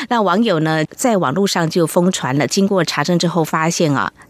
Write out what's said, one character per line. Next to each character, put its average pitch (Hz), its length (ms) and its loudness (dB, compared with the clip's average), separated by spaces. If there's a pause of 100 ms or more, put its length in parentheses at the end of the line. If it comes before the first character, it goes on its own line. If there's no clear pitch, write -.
那 233 120 2
网 190 220 2
友 190 160 0
呢， 160 260 0
在 226 320 -2
网 143 160 0
络 196 140 0
上 170 220 -2
就 170 180 0
疯 180 240 2
传 139 260 -4
了。 143 100 0
经 196 200 0
过 190 160 0
查 147 200 -2
证 175 140 2
之 175 100 0
后 165 160 0
发 160 260 -2
现 160 240 0
啊， 107 180 -2 (180)